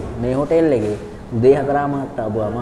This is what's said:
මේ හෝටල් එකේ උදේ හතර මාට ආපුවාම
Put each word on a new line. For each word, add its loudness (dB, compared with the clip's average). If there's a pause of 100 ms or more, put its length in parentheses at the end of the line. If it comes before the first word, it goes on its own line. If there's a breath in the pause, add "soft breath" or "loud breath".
(220)
මේ -2
හෝටල් 2
එකේ -2 (380)
උදේ 6
හතර -2 (160)
මාට -6
ආපුවාම -4